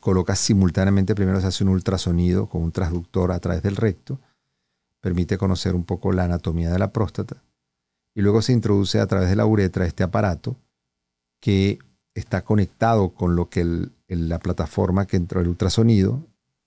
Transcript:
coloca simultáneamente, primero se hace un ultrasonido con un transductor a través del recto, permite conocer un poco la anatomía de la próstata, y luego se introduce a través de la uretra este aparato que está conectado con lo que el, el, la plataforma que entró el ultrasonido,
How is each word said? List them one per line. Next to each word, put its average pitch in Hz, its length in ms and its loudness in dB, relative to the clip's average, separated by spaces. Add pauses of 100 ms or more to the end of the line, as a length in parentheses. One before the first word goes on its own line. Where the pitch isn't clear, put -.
coloca 92 340 2
simultáneamente, 95 800 2
primero 95 260 0
se 95 60 -2
hace 95 160 -2
un 95 80 2
ultrasonido 92 760 0
con 85 140 -4
un 82 100 -4
transductor 87 600 -2
a 87 60 -4
través 87 240 -4
del 101 140 -2
recto, - 440 -4 (800)
permite 90 380 -2
conocer 92 380 -2
un 87 80 -2
poco 95 260 -4
la 92 140 0
anatomía 85 460 -2
de 90 100 0
la - 120 -2
próstata, - 440 -6 (760)
y 104 100 -4
luego 104 200 4
se 127 100 0
introduce 104 460 0
a 107 80 2
través 95 220 0
de 95 80 2
la 110 100 2
uretra 98 400 2
este - 160 -2
aparato 92 540 -2 (840)
que 98 400 2 (360)
está 98 280 -4
conectado 104 680 2
con 87 260 0
lo 87 120 0
que - 120 -4
el, 85 320 -2 (160)
el, 82 200 -4
la 82 120 -4
plataforma 92 680 -2
que - 100 -2
entró 90 240 -2
el 87 80 0
ultrasonido, 110 760 2 (420)